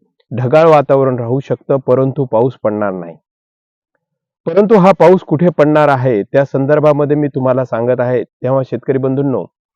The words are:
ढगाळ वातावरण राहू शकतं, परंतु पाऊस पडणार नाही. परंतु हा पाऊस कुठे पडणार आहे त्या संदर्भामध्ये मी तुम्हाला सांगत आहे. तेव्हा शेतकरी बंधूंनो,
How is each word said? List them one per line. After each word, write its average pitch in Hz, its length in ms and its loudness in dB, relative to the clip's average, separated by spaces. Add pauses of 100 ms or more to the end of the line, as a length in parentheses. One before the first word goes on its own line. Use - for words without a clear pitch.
(320)
ढगाळ 131 360 2
वातावरण 139 500 2
राहू 123 220 -4
शकतं, 139 360 -4
परंतु 135 480 -2
पाऊस 123 380 -2
पडणार 104 300 -4
नाही. 85 240 -12 (1300)
परंतु 190 280 0
हा 190 180 4
पाऊस 180 280 4
कुठे 165 280 0 (100)
पडणार 151 300 2
आहे 127 340 0
त्या 139 220 0
संदर्भामध्ये 147 720 0
मी 147 120 -2
तुम्हाला 131 360 -2
सांगत 120 360 -2
आहे. 123 240 -2
तेव्हा 131 420 -4
शेतकरी 131 320 -4
बंधूंनो, 131 460 -2 (320)